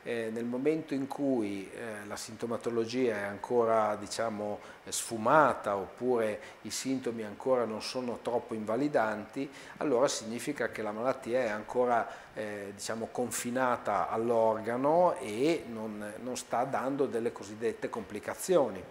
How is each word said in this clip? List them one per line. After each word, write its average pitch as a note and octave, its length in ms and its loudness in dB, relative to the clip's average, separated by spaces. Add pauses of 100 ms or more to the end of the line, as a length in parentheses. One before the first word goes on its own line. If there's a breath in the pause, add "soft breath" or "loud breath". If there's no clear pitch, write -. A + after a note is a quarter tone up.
eh, A#2 280 -4
nel A#2 140 -4
momento D3 480 0
in C3+ 140 -2
cui, G#2+ 640 0
eh, G#2+ 360 -8
la G#2 80 -6
sintomatologia A#2 1000 0
è G2+ 40 -2
ancora, G#2+ 760 2
diciamo, G#2 600 -4 (280 loud breath)
sfumata A#2 880 4
oppure A2+ 640 0 (240 loud breath)
i A2 80 -8
sintomi B2+ 520 -2
ancora A#2+ 420 2
non A2 160 -4
sono B2 400 -4
troppo A#2+ 320 -2
invalidanti, A2+ 960 0 (280 loud breath)
allora C3+ 300 4
significa A#2 640 -2
che - 100 -8
la G#2+ 100 -4
malattia A#2+ 500 0
è A#2+ 80 2
ancora, A#2 580 2 (260 loud breath)
eh, G#2 400 -8
diciamo, A2 380 -6
confinata A#2+ 1000 0
all'organo A#2 1080 4
e B2+ 480 0
non, G#2+ 540 -6
non B2 140 -6
sta A#2+ 280 -2
dando C3+ 420 0
delle A#2 260 0
cosiddette A2 580 -4
complicazioni. G#2 1000 0